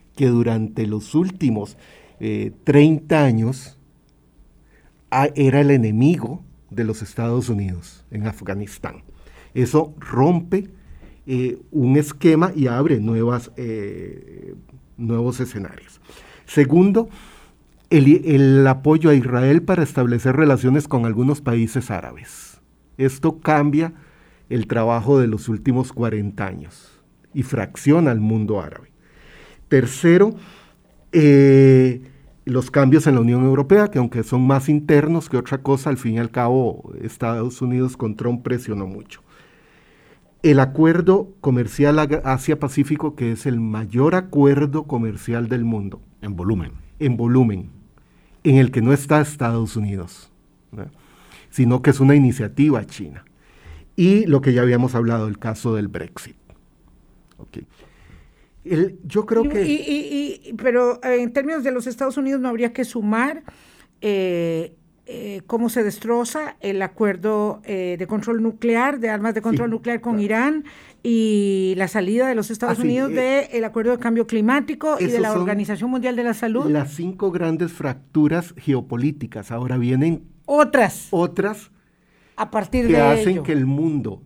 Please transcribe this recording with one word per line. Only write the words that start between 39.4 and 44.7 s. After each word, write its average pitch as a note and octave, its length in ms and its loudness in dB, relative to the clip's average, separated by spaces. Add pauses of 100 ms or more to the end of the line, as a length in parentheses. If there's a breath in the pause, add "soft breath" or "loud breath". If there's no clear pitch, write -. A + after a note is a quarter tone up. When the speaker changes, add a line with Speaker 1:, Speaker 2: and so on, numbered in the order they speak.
Speaker 1:
El D3 160 6
acuerdo D#3+ 720 2 (100)
comercial C#3+ 600 0
Aga-, D3+ 260 -2
Asia-Pacífico, C#3+ 920 -2
que A#2 180 -2
es A2 120 -8
el A#2+ 140 -2
mayor A2+ 560 0
acuerdo C#3+ 680 2